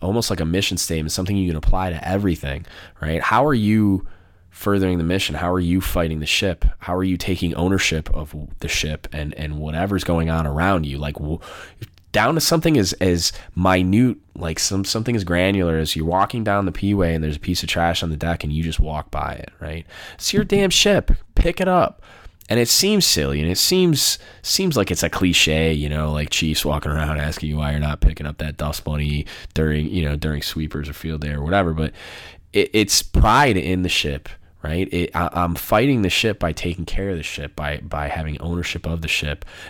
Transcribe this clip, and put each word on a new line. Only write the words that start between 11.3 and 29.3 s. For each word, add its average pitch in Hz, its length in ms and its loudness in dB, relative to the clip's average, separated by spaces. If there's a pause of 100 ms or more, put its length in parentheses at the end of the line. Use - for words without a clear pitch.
down 117 240 2
to 160 60 2
something 160 360 2
as, 95 180 2
as 87 380 0 (220)
minute, 92 600 4 (180)
like, 82 240 -6
some, 98 260 -2
something 117 300 -2
as 104 80 0
granular 87 560 2
as 78 160 -2
you're 80 100 -2
walking 95 380 0
down 101 240 2
the 85 60 -2
P-way 98 420 2
and 80 80 0
there's 76 140 -2
a - 40 -10
piece 87 220 -2
of 82 60 -6
trash 85 340 0
on 85 80 -4
the 78 60 -4
deck 82 260 -2
and 76 100 -4
you 80 120 0
just 80 160 -4
walk 76 320 -2
by 73 220 -4
it, - 260 -14
right? 80 260 -10 (280)
It's - 180 -4
your 208 100 2
damn 196 280 2
ship. - 420 4 (240)
Pick - 240 2
it 190 80 2
up. 180 340 2 (460)
And 110 100 2
it 120 80 4
seems 196 400 4
silly, 71 340 2
and 80 80 0
it 90 100 0
seems, 175 600 2 (240)
seems 185 340 0
like 101 140 2
it's 87 140 0
a 85 40 0
cliche, 80 640 2
you 73 160 -2
know, 76 220 -2
like 76 200 -2
chiefs 78 340 -2
walking 73 260 -2
around 76 280 -2
asking 76 300 -4
you 76 100 -2
why 73 120 -2
you're 73 80 0
not 73 220 -2
picking 76 260 2
up 73 120 -8
that 76 180 -6
dust 73 260 -4
bunny 73 440 -2 (280)